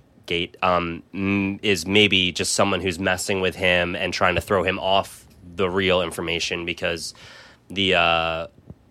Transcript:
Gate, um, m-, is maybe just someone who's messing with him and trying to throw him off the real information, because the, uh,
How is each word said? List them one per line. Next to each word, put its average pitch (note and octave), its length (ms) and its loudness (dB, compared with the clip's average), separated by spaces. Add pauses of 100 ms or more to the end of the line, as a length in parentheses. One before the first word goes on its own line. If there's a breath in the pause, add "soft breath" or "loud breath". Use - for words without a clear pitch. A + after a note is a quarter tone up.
(260)
Gate, F2 360 -4
um, F2 420 0 (100)
m-, G2 480 -2
is F#2 240 0
maybe G2 460 4
just - 220 -2
someone G2 260 2
who's F2 200 -2
messing F#2+ 420 -2
with F#2 140 -2
him F2+ 400 2
and F2+ 180 -4
trying F2+ 220 2
to E2+ 60 0
throw F#2+ 220 0
him A2+ 160 -2
off F#2+ 460 0 (300)
the F#2 140 0
real F#2 320 2
information, E2+ 640 -4
because E2+ 480 -6 (560 loud breath)
the, F#2 260 2
uh, E2 520 2 (420)